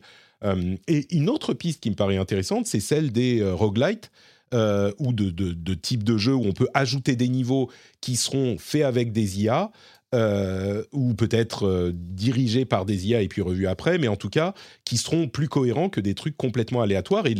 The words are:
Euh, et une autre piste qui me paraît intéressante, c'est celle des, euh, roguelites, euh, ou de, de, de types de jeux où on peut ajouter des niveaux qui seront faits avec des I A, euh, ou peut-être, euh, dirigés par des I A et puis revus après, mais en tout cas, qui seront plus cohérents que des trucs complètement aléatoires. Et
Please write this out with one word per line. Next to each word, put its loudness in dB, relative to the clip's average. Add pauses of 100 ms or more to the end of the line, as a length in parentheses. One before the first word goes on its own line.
(460)
Euh, 0 (120)
et 0
une 4
autre -2
piste -6
qui -2
me 0
paraît 2
intéressante, 0
c'est 0
celle 0
des, 2
euh, 0
roguelites, 0 (440)
euh, 2
ou -2
de, 0
de, -2
de -4
types -4
de 2
jeux 2
où 0
on 0
peut 0
ajouter 0
des 0
niveaux 0 (300)
qui -4
seront -2
faits -2
avec 2
des 0
I 2
A, 0 (440)
euh, 0
ou 0
peut-être, 0
euh, 2
dirigés 0
par 0
des -2
I 4
A 2
et 0
puis -4
revus 0
après, 0
mais 2
en 0
tout -6
cas, 0 (320)
qui -2
seront 0
plus -2
cohérents 2
que -4
des 0
trucs -8
complètement -2
aléatoires. 2
Et 0